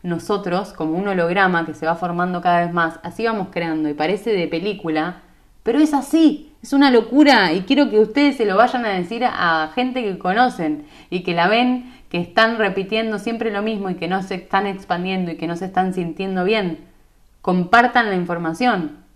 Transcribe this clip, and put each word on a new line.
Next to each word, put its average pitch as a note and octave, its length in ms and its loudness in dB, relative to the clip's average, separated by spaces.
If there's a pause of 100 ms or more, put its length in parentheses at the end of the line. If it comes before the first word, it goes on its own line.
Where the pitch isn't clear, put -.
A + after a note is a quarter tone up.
nosotros, F#3 680 -4
como D#3+ 240 -4
un G3+ 100 -2
holograma F3+ 580 2
que D#3 80 -10
se D#3+ 120 -8
va E3 100 0
formando F3 460 -4
cada F3 200 2
vez E3+ 120 -2
más. E3 300 -2
Así A3 220 -6
vamos A3 260 -2
creando D#3+ 380 -2
y D3 40 -4
parece F#3+ 400 -2
de F3 140 0
película, E3+ 760 -4 (420)
pero A#3+ 160 2
es D4+ 140 4
así. D4 600 2 (100)
Es - 100 -6
una C#4 160 6
locura A#3+ 640 6
y F#3+ 80 0
quiero A#3+ 300 0
que G#3+ 80 4
ustedes C#4 380 2
se A3+ 80 2
lo G3 120 2
vayan A#3+ 280 2
a G#3+ 40 -2
decir F#3 340 -4
a E3 520 0
gente B3+ 260 -2
que G3 160 -4
conocen F#3 680 0 (240)
y F3+ 100 -4
que F3 140 -4
la E3+ 120 2
ven, B3 460 0 (160)
que F3 100 -4
están A3+ 380 0
repitiendo G#3 600 -2
siempre A3+ 320 -4
lo G3+ 100 -4
mismo G3+ 300 -4
y F3 40 -4
que E3 120 -8
no F#3+ 160 -2
se F#3+ 120 -6
están G3 300 -2
expandiendo F#3 680 -4
y E3 60 -10
que - 80 -8
no E3+ 100 -6
se F3+ 100 -8
están F#3 280 -2
sintiendo F#3 500 -4
bien. F#3+ 360 -2 (640)
Compartan A3+ 680 4
la G3 60 -2
información. E3+ 840 -2 (180)